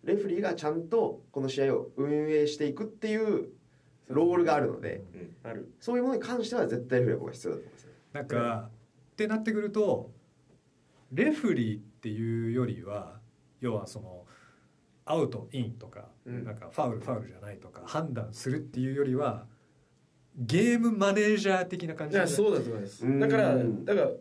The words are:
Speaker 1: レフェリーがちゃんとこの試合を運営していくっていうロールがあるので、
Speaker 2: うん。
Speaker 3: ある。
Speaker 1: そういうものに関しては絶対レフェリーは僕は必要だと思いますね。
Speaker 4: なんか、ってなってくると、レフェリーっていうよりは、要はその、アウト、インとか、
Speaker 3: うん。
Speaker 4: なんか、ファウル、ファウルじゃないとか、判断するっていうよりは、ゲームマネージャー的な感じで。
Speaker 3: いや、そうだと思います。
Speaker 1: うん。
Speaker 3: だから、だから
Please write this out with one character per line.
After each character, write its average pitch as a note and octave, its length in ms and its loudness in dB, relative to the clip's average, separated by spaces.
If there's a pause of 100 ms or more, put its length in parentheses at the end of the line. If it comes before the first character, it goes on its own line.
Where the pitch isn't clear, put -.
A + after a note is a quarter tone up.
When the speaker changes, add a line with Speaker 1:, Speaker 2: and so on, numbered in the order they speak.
Speaker 1:
レ F#3+ 140 2
フ G3 60 -2
ェ G3 40 -2
リ F3 120 0
ー - 20 0
が F3+ 140 -2
ち D3+ 100 -8
ゃ D3+ 60 2
ん E3 180 -4
と - 420 0
こ C#3 80 -4
の C3+ 80 -2
試 C3+ 220 2
合 B2 60 4
を - 200 -2
運 D3 340 0
営 D3+ 180 4
し D3 100 -2
て D3 100 0
い C3 80 -2
く G#3+ 80 -6
っ G#3 40 -4
て - 200 -6
い G#3+ 80 2
う G#3+ 320 0 (640)
ロ D#3 200 4
ー F3 60 2
ル F3 80 6
が D#3 120 6
あ D3 40 4
る A#2+ 80 2
の - 140 -4
で、 E2 320 -6
Speaker 2:
う F#2 40 -18 (300)
ん。 - 20 -10
Speaker 3:
あ A2 40 -10
る。 - 260 -12
Speaker 1:
そ A#3+ 140 -4
う - 20 0
い B3 60 2
う - 20 0
も C4 60 2
の B3+ 60 0
に - 60 0
関 A#3+ 220 -2
し - 60 -4
て A#3+ 80 -2
は - 100 2
絶 - 220 -2
対 B2 100 4
レ A#2+ 60 4
フ G#2+ 60 2
ェ - 20 2
リ - 40 0
ー - 20 -6
は - 0 -
僕 - 80 -8
は - 60 -10
必 - 140 -10
要 - 60 -2
だ - 60 -6
と - 40 -14
思 - 60 -18
い - 40 -20
ま - 60 -20
す - 60 -20
ね。 - 60 -20 (200)
Speaker 4:
な C#3+ 120 -8
ん - 40 -10
か、 A#2 420 -2 (440)
っ - 20 -20
て G#3+ 120 -2
な A3 100 0
っ G#3+ 60 -2
て A3 100 0
く G#3 80 0
る G3+ 100 -4
と、 G#3 400 0 (1000)
レ B3 180 4
フ A#3+ 200 0
ェ - 20 4
リ A2+ 220 0
ー G#2 40 -12
っ - 20 -14
て - 280 -12
い A2+ 400 -2
う - 20 -2
よ B2 140 2
り A#2+ 180 -6
は、 G2 380 -10 (400)
要 A#2+ 120 -2
は G2 140 -4
そ - 140 -14
の、 F2+ 240 -16 (800)
ア D3+ 100 0
ウ D3 140 2
ト、 G#2 240 -8
イ C3 80 -4
ン A2+ 140 -4
と - 120 -16
か、 - 220 -18 (160)
Speaker 3:
う A#2+ 80 -12
ん。 A#2+ 100 -6
Speaker 4:
な A2 80 -8
ん - 60 -10
か、 - 160 -16
フ D#3 80 -4
ァ B2+ 80 0
ウ A2 60 -4
ル、 G#2+ 40 -6
フ - 80 -10
ァ A#2 120 -2
ウ - 20 -6
ル - 80 -12
じ - 40 -18
ゃ - 60 -20
な G2+ 140 -14
い - 60 -14
と - 100 -20
か、 - 160 -20
判 D#3 280 -4
断 A2 200 -6
す - 160 -6
る C3 80 0
っ - 20 -4
て - 220 -6
い C3 100 0
う C3+ 40 -4
よ C#3+ 100 2
り B2+ 100 0
は、 B2+ 300 -2 (880)
ゲ F#3 420 4
ー - 20 2
ム A#3 120 4
マ G3+ 220 4
ネ G#3+ 80 4
ー G#3 160 6
ジ G3+ 120 2
ャ F#3 120 4
ー F3+ 40 -2
的 E3+ 220 -6
な D#3+ 60 -6
感 D3+ 160 -6
じ E3+ 40 -2
で。 G3 60 4
Speaker 3:
い - 20 6
や、 E3+ 60 4
そ G3+ 220 4
う F3 60 4
だ C3+ 40 2
と A#2+ 100 -4
思 A2 100 -6
い - 20 -6
ま G2 60 -8
す。 A#2 180 -10
Speaker 1:
う B2+ 40 4
ん。 C#3 100 4
Speaker 3:
だ C#3+ 80 4
か A3 100 4
ら、 F3 180 6
だ A#2+ 400 0
か E3+ 60 4
ら A2 200 2